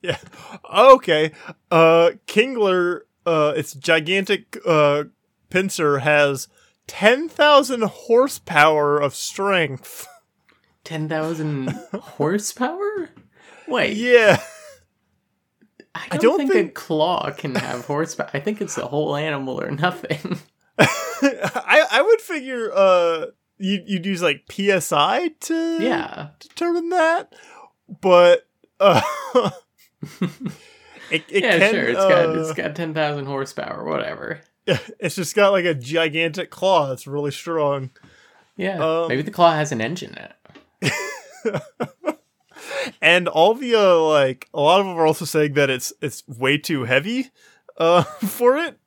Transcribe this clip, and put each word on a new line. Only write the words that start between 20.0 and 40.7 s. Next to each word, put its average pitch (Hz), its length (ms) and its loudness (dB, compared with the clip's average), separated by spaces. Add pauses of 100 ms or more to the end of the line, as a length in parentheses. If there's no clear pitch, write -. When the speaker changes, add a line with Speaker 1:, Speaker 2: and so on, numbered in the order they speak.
Speaker 2:
<laughs> - 180 -20
Speaker 1:
<laughs> - 160 -20
I, 233 1120 0
I 240 100 4
would 440 180 4
figure, 254 540 -8
uh, 175 520 2 (320)
you, 190 280 -4
you'd 185 200 -6
use, 185 160 -4
like, 147 260 -2
P 196 220 -4
S 185 220 0
I 202 360 2 (120)
to 330 400 -4
Speaker 2:
Yeah. - 480 -4 (100)
Speaker 1:
determine 339 520 -6
that, 339 440 0 (680)
but, 175 460 6 (320)
uh, 185 220 6 (340)
<laughs> 240 160 2 (520)
Speaker 2:
<laughs> - 180 -14 (880)
Speaker 1:
it, 156 180 -4
it 190 140 -2
Speaker 2:
Yeah, 196 160 2
Speaker 1:
can, 196 160 4
Speaker 2:
sure, 139 140 0
it's 127 100 0
got, 175 380 2
it's 160 140 -4
Speaker 1:
uh, 156 40 -6
Speaker 2:
got 165 220 -6
ten 160 180 -6
thousand 147 320 -4
horsepower, - 580 -8
whatever. - 560 -6 (260)
Speaker 1:
<laughs> - 40 -2 (300)
It's 180 160 -6
just 175 180 -6
got, 202 160 4
like, 190 140 2
a 175 100 2
gigantic 156 760 -4
claw 175 400 0
that's 127 180 -10
really 143 240 -6
strong. 143 580 -4 (680)
Speaker 2:
Yeah, 190 220 -6
Speaker 1:
Um, 160 300 -2
Speaker 2:
maybe 135 140 -2
the 151 100 -8
claw 170 200 4
has 151 200 -2
an 117 80 -4
engine 135 360 -8
in - 720 -12